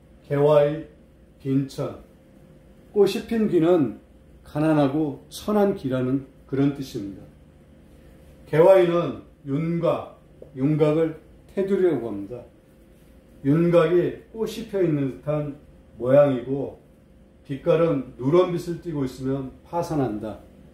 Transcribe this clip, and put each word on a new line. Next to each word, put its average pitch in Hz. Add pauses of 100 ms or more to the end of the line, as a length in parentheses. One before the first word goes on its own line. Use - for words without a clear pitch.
(240)
개화의 147 (500)
빈천. 135 (920)
꽃이 202
핀 220
귀는 160 (440)
가난하고 151
선한 202
귀라는 127 (220)
그런 139
뜻입니다. 104 (1300)
개화의는 170 (240)
윤곽, 160 (360)
윤곽을 151 (340)
테두리라고 180
합니다. 101 (1040)
윤곽이 165 (100)
꽃이 220
펴 196
있는 143
듯한 147 (420)
모양이고, 131 (640)
빛깔은 151
누런 175
빛을 170
띠고 147
있으면 131 (120)
파산한다. 131 (340)